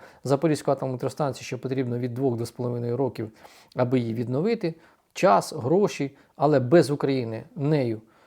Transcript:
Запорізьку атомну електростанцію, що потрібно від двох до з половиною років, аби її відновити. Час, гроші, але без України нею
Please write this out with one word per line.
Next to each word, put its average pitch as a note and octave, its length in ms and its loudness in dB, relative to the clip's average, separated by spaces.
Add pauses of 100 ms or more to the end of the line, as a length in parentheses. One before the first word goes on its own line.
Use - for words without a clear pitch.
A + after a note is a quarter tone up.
(240)
Запорізьку C#3+ 480 0
атомну C3+ 200 -2
електростанцію, B2+ 540 -6
що B2+ 140 -8
потрібно B2+ 400 -4
від A#2+ 140 -4
двох B2 220 -2
до A#2 100 -4
з - 60 -12
половиною A#2+ 460 -4
років, A#2 340 -4 (440)
аби B2+ 240 2
її A#2 140 -2
відновити. D#3+ 600 -2 (380)
Час, G#3 400 4
гроші, D3 640 0 (180)
але D3 240 4
без B2 320 6
України C3 520 -2 (120)
нею C#3 460 0 (260)